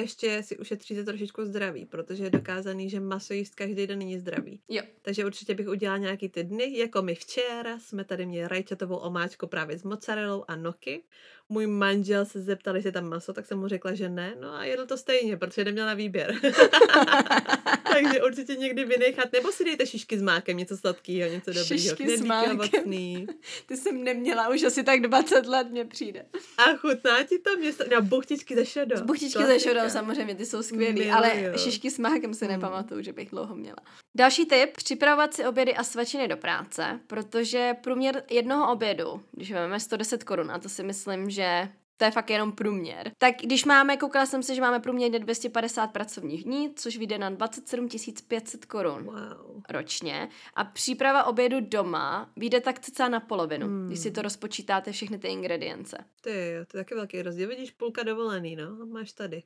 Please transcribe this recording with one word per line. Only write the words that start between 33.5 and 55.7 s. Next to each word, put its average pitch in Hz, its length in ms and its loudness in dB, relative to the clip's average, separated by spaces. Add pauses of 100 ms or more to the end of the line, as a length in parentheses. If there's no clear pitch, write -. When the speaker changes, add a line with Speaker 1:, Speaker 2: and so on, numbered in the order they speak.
Speaker 2:
měla. - 220 -14 (380)
Další 262 320 8
tip, 285 300 6
připravovat 294 580 4
si 311 120 -2
obědy 254 300 2
a 226 80 -2
svačiny 240 440 -2
do - 80 -2
práce, 175 720 -4
protože 233 760 0
průměr 262 480 0
jednoho 240 420 4
obědu, 202 500 -2 (100)
když 196 200 -12
vezmeme 180 280 -2
sto 220 160 -4
deset 220 280 -2
korun, 175 260 -2
a 170 80 -6
to 175 100 -14
si 190 140 -8
myslím, 196 480 -6
že 202 120 -4
je, 180 300 0 (240)
to - 80 2
je 220 60 6
fakt 220 200 -2
jenom 214 220 0
průměr. 208 640 -4
Tak 254 240 8
když 247 220 2
máme, 277 320 8
koukala 277 300 2
jsem 269 160 -2
se, 254 120 -4
že 254 60 0
máme 247 200 4
průměrně 240 380 0
dvě 220 160 -2
stě 233 140 -4
padesát 226 380 -2
pracovních 202 580 -6
dní, 285 300 -2
což 240 240 -8
vyjde 214 200 -4
na 196 120 -4
dvacet 220 380 -6
sedm 240 200 -2
tisíc 220 320 -12
pět 226 280 -4
set - 160 -14
korun 180 400 -4
Speaker 1:
Wow. - 680 -14
Speaker 2:
ročně. 151 580 -6 (260)
A 208 100 0
příprava 262 600 2
obědu 247 360 2
doma 185 760 -2
vyjde 233 240 2
tak 254 200 -2
cca - 280 -2
na 233 120 0
polovinu, 170 460 -2
Speaker 1:
Hmm. 196 200 -4
Speaker 2:
když 180 120 -6
si 185 120 -4
to 214 120 -6
rozpočítáte 202 720 -4
všechny 202 260 -8
ty 190 100 -6
ingredience. 180 680 -6 (240)